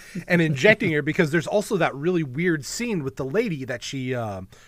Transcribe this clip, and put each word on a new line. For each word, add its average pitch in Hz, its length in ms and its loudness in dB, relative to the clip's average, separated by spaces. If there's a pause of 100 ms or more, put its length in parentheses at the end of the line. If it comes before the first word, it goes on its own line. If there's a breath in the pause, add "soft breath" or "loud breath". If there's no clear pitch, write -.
(280 loud breath)
and 175 140 4
injecting 165 500 4
her, 151 100 2
because 151 300 2
there's 165 160 2
also 202 300 0
that 139 180 2
really 165 280 0
weird 151 420 -2
scene 220 380 -4
with 135 120 -6
the 143 80 -6
lady 156 420 -2
that 120 160 -8
she, 131 320 -6
um, 104 360 -6 (180 soft breath)